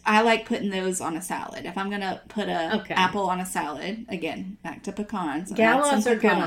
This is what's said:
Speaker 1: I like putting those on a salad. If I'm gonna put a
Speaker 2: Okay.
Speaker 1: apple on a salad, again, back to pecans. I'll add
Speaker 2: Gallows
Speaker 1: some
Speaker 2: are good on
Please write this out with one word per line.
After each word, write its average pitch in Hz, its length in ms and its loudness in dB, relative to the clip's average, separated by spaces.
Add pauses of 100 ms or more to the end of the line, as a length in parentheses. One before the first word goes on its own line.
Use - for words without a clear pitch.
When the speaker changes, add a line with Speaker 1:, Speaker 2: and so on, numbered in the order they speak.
Speaker 1:
I 214 160 6
like 226 240 4
putting 202 240 -2
those 185 320 -2
on 160 160 -4
a 175 40 -6
salad. - 440 -8
If 175 140 -8
I'm 196 100 -2
gonna 196 380 -4
put 202 200 -2
a 175 280 0
Speaker 2:
Okay. 196 180 -4
Speaker 1:
apple 185 340 2
on 180 120 0
a 185 60 -4
salad, 170 600 -6
again, 185 540 -6
back - 220 -12
to 202 80 -8
pecans. 180 600 -4
I'll - 20 -8
add - 40 -2
Speaker 2:
Gallows 247 460 4
Speaker 1:
some 240 100 4
Speaker 2:
are - 20 6
good 214 160 4
on 185 160 2